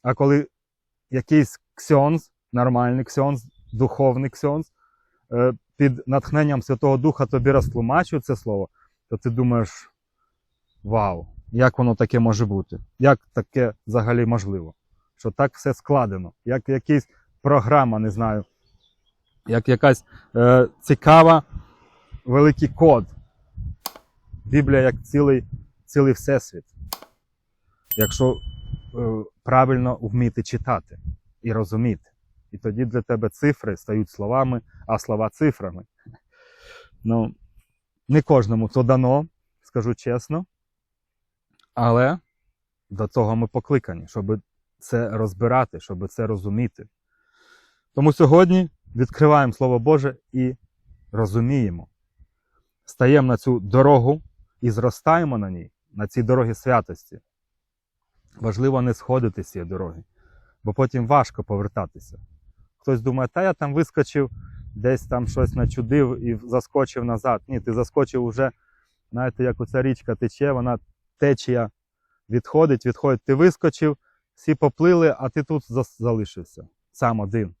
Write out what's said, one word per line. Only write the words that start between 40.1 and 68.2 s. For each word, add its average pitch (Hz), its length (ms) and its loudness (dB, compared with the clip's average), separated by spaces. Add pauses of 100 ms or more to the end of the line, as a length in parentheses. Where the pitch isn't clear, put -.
але 123 460 2 (720)
до 104 180 -6
цього 110 280 0
ми 113 120 -2
покликані, 110 600 -4
щоб 104 340 -6 (380)
це 117 300 -6
розбирати, 110 680 -2
щоб 95 300 -10
це 113 180 -6
розуміти. 104 600 -6 (1080)
Тому 143 180 4
сьогодні 175 560 6 (260)
відкриваємо 139 580 2
Слово 127 260 0
Боже 139 360 0 (160)
і 127 240 -2 (560)
розуміємо. 110 760 -2 (1000)
Стаємо 131 420 4
на 120 100 0
цю 123 220 -2
дорогу 131 600 2 (400)
і 120 100 -2
зростаємо 127 640 -2
на 101 120 -6
ній, 87 220 -12 (220)
на 104 140 -8
цій 123 160 -4
дорогі 117 300 0
святості. - 640 -4 (1160)
Важливо 123 460 -2
не 123 120 0
сходити 117 500 -4
з - 80 -16
цієї 85 180 -12
дороги, 87 340 -10 (600)
бо 107 100 -6
потім 127 340 -2
важко 135 360 0
повертатися. - 760 -8 (580)
Хтось 131 240 -4
думає: 127 320 -4
"Та 175 80 -4
я 190 120 0
там 143 200 -6
вискочив, 143 580 -2 (440)
десь 123 320 -2
там 123 200 -4
щось 127 260 -2
начудив 123 720 -2
і 117 200 -4
заскочив 123 600 -4
назад". 120 420 -2
Ні, 131 120 -6
ти 117 140 -6
заскочив 123 520 -2